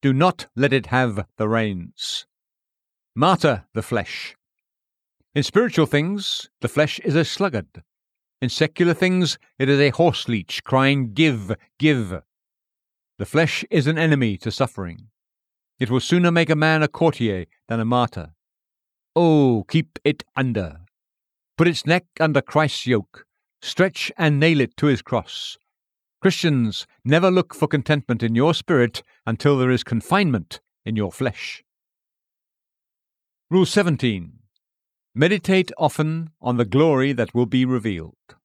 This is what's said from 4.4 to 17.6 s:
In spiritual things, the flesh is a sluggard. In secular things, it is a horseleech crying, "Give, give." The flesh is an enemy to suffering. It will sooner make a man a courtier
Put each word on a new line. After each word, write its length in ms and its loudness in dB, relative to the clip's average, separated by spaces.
In 80 0
spiritual 420 2
things, 640 -4
the 60 -2
flesh 320 -2
is 140 -2
a 100 2
sluggard. 600 -6
In 80 -2
secular 460 0
things, 440 0
it 100 0
is 100 4
a 140 4
horseleech 720 -2
crying, 480 0
"Give, 420 0
give." 440 0
The 80 -4
flesh 440 0
is 160 2
an 120 0
enemy 400 2
to 120 -6
suffering. 600 -8
It 120 -2
will 100 2
sooner 300 2
make 180 2
a 80 2
man 260 2
a 60 2
courtier 560 -2